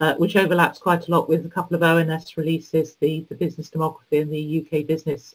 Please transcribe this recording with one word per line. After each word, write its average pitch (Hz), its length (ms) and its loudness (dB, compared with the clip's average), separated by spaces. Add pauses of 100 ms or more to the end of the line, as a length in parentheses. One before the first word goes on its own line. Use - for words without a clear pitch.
uh, 156 140 2
which - 220 2
overlaps 175 420 2
quite 175 280 0
a 165 40 -6
lot 170 180 2
with 160 160 0
a 165 60 -12
couple 175 260 -4
of 165 60 0
O 165 160 4
N 165 100 2
S 160 300 -6
releases, 160 560 -2
the, 156 340 -2
the - 60 -12
Business 160 340 -6
Demography 156 540 -2
and 151 100 -4
the 151 80 -4
U 151 220 -4
K 151 200 -4
Business 156 520 -4